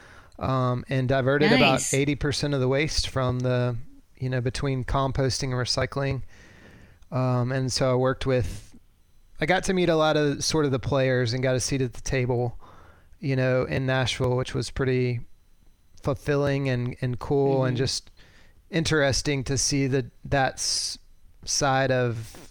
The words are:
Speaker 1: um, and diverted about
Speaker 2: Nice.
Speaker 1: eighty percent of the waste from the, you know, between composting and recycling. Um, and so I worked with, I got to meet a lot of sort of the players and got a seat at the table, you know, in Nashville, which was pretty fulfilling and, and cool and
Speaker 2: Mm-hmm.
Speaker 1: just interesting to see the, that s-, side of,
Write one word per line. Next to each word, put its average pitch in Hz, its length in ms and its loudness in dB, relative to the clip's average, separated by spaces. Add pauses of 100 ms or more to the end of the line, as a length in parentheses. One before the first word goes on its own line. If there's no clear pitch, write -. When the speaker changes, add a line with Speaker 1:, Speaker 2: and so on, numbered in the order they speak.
(380)
Speaker 1:
um, 127 520 -2
and 131 180 0
diverted 135 440 4
about 247 200 6
Speaker 2:
Nice. 127 220 0
Speaker 1:
eighty 143 200 2
percent 147 380 -2
of 139 80 0
the 127 80 2
waste 139 400 0
from 127 320 -2
the, 123 360 0 (420)
you 127 100 -4
know, 127 140 -2
between 131 420 -2
composting 135 600 0
and 127 100 -4
recycling. 131 680 -2 (880)
Um, 127 420 0
and 131 200 -2
so 131 200 2
I - 20 2
worked 127 320 0
with, - 500 -2 (640)
I 156 60 -2
got 180 180 2
to 196 100 0
meet 180 140 2
a 165 80 4
lot 156 200 4
of 143 280 2
sort 156 200 2
of 135 80 2
the 131 60 0
players 127 540 2
and 127 100 -4
got 131 120 2
a 127 60 0
seat 135 200 -2
at 123 140 -2
the - 60 -12
table, 123 580 -2 (640)
you 135 160 -2
know, 131 280 2
in 135 220 -2
Nashville, 127 500 0
which 127 180 -4
was 127 160 -4
pretty 127 500 0 (840)
fulfilling 143 640 0
and, 123 320 -2
and 123 180 -2
cool 139 460 2
and 123 120 0
Speaker 2:
Mm-hmm. 131 80 0
Speaker 1:
just - 260 -4 (600)
interesting 143 760 2
to 139 120 -2
see 135 300 0
the, 131 240 0 (140)
that 135 300 0
s-, - 440 -4 (460)
side 135 480 2
of, 117 440 -2 (140)